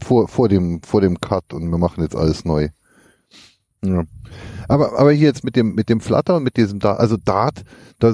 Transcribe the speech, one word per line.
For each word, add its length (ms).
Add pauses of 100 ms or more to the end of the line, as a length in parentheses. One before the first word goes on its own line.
vor, 240
vor 220
dem, 340
vor 180
dem 200
Cut 320
und 160
wir 80
machen 260
jetzt 120
alles 300
neu. 240 (1120)
Ja. 220 (640)
Aber, 320
aber 140
hier 140
jetzt 180
mit 100
dem, 180
mit 140
dem 140
Flutter 340
und 80
mit 140
diesem 220
Da-, 180
also 180
Dart, 480 (360)
da 140